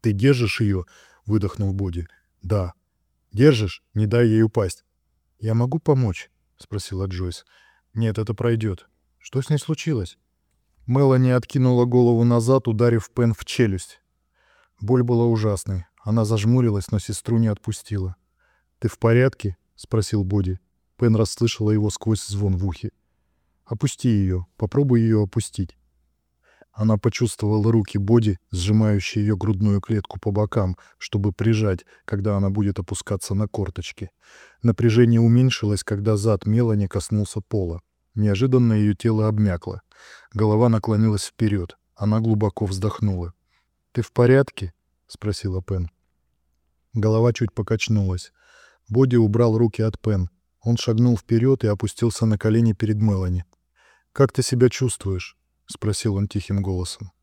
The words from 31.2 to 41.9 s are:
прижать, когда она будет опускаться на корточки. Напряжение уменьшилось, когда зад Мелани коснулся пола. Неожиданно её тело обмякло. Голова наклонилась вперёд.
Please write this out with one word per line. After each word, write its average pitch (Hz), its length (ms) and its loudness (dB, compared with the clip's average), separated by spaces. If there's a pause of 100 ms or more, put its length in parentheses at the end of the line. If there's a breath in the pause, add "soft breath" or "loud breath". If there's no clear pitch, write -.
прижать, 107 520 -2 (220 soft breath)
когда 101 320 -2
она 98 140 0
будет 101 260 -2
опускаться - 560 -6
на 104 140 -2
корточки. - 640 -10 (500 loud breath)
Напряжение 117 580 4
уменьшилось, 117 640 2
когда 107 320 -2
зад 104 300 0
Мелани 107 400 0
коснулся 101 560 -4
пола. 87 400 -6 (360)
Неожиданно 113 560 2
её 104 220 2
тело 107 320 -2
обмякло. 98 560 -2 (500 loud breath)
Голова 110 360 2
наклонилась 107 560 2
вперёд. 101 520 -4 (180)